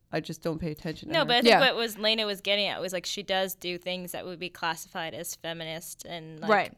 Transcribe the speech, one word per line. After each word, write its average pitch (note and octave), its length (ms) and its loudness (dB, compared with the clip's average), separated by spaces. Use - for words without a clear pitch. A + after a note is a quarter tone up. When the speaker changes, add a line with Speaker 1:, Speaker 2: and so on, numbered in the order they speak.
Speaker 1:
I D#3+ 100 -2
just D#3 200 -8
don't D#3+ 180 -2
pay E3 140 -4
attention D#3+ 360 -8
to D#4 40 -4
Speaker 2:
No, E4+ 80 4
Speaker 1:
her. C#4+ 60 4
Speaker 2:
but A#3+ 100 4
I A#3+ 60 6
think A#3 80 8
Speaker 3:
Yeah. G#3+ 100 10
Speaker 2:
what B3+ 160 6
was, A3+ 220 -2
Lena A3 260 2
was G3+ 160 -2
getting G3+ 260 2
at A2+ 140 -2
was, F3+ 140 -4
like, F3 100 -4
she - 180 -4
does F#3+ 320 0
do F3 220 -6
things F3+ 360 -6
that - 120 -8
would F3+ 160 -10
be - 80 -6
classified E3 640 -6
as D3+ 220 -8
feminist E3 720 -8
and, D#3+ 340 -10
like, E3+ 100 -2
Speaker 3:
Right. G3 280 2